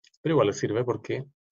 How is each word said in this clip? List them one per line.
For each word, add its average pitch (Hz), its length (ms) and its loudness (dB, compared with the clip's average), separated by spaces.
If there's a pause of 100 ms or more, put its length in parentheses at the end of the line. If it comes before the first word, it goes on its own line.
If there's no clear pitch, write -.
(200)
pero 160 120 -2
igual 117 160 4
les 98 100 -2
sirve 110 240 -2
porque, 120 420 -4 (280)